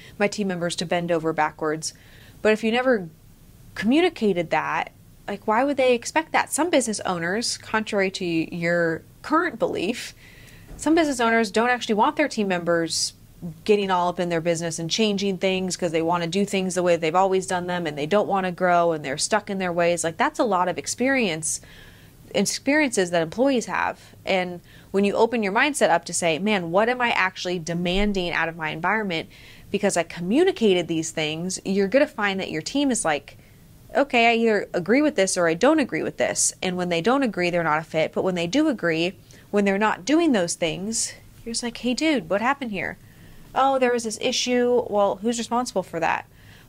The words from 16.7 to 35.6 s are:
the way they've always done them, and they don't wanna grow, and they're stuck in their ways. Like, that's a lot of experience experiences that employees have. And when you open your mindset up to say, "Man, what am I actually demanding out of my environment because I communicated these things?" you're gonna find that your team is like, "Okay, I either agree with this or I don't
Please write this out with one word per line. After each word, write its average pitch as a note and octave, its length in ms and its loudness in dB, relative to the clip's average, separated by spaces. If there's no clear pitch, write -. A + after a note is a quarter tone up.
the F3+ 80 0
way F3 140 4
they've D#3+ 180 0
always F#3 320 2
done F3+ 200 -4
them, F3 200 -4
and D3 100 -6
they D3 100 -4
don't F#3+ 200 2
wanna F#3 240 -2
grow, F3 400 2
and D#3 140 -4
they're C3+ 120 -4
stuck G#3 320 -2
in G3 100 -4
their F3+ 120 -2
ways. E3+ 320 0
Like, E3 140 -4
that's D4 220 0
a D#4 40 4
lot F3+ 240 2
of E3+ 100 -4
experience A3 840 -2
experiences A3 760 0
that F3 100 2
employees A3+ 440 0
have. F2+ 340 -2
And F3+ 360 -2
when G3 140 2
you G3+ 80 2
open A3+ 300 2
your F#3+ 80 -2
mindset A#3+ 380 2
up E3+ 160 2
to F3 80 -12
say, E3+ 260 0
"Man, F#3 320 0
what G#3+ 180 2
am B3+ 120 -2
I A#3 100 2
actually F#3 480 -2
demanding F3 720 -2
out E3 180 0
of E3 60 -8
my D#3+ 140 -6
environment F3+ 600 -2
because G3 260 0
I E3+ 60 2
communicated F#3+ 840 2
these D#3+ 240 -2
things?" D#3+ 540 -4
you're G3 220 2
gonna C#4 200 4
find G3 320 -2
that - 120 -6
your D#3 100 -4
team C#4 300 0
is - 140 -2
like, D3+ 320 -4
"Okay, A#3 320 4
I A#3 80 4
either A3+ 380 2
agree F#3 280 2
with D4+ 140 2
this F#3+ 220 2
or F3 100 4
I D#3+ 60 4
don't C#4 260 4